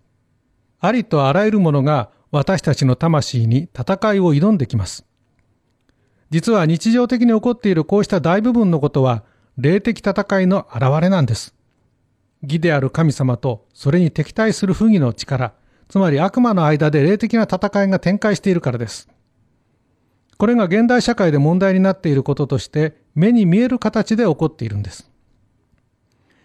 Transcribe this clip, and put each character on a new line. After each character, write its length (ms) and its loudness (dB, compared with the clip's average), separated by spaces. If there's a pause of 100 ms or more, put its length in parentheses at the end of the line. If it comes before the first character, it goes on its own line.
(800)
あ 100 0
り 140 0
と 240 0
あ 40 2
ら 120 2
ゆ 80 0
る 80 2
も 100 2
の 120 2
が 280 -2 (200)
私 320 -2
た 120 0
ち 120 0
の 100 2
魂 500 -2
に 220 0 (100)
戦 360 -2
い 60 0
を 140 2
挑 180 2
ん 60 0
で 80 -4
き 100 -4
ま 100 -2
す。 180 -16 (1300)
実 220 0
は 140 2
日 240 0
常 160 2
的 160 -2
に 60 4
起 120 2
こ 120 0
っ 80 -14
て 100 0
い 40 2
る 100 2
こ 140 0
う 60 2
し 20 -2
た 140 -2
大 200 0
部 120 0
分 180 2
の 100 0
こ 80 0
と 140 0
は、 220 0 (340)
霊 220 2
的 180 -2
戦 420 -2
い 60 2
の 280 0
現 100 -2 (160)
れ 100 2
な 100 2
ん 60 2
で 80 -2
す。 200 -10 (880)
義 180 -4
で 120 2
あ 80 0
る 80 0
神 240 0
様 240 -2
と 380 -6
そ 160 -4
れ 100 2
に 100 2
敵 220 -6
対 220 0
す 120 -4
る 60 0
不 140 0
義 120 4
の 140 0
力、 400 -6 (380)
つ 80 -2
ま 100 2
り 120 2
悪 200 0
魔 140 2
の 100 2
間 280 2
で 100 2
霊 160 2
的 160 -2
な 80 2
戦 400 -2
い 60 0
が 100 0
展 200 -2
開 180 -2
し 40 -8
て 100 -2
い 40 2
る 60 -2
か 100 -4
ら 80 -4
で 80 -8
す。 220 -16 (1300)
こ 80 -2
れ 80 2
が 100 2
現 220 2
代 160 2
社 140 -2
会 160 2
で 60 2
問 200 2
題 160 2
に 60 2
な 140 2
っ 60 -18
て 80 -4
い 60 2
る 80 2
こ 140 -4
と 100 -2
と 120 -2
し 100 -10
て、 280 -4 (200)
目 160 2
に 120 4
見 140 2
え 100 2
る 120 -2
形 360 -2
で 60 0
起 140 2
こ 100 0
っ 80 -6
て 100 -10
い 40 -6
る 80 -6
ん 80 -4
で 60 -12
す。 200 -20 (1300)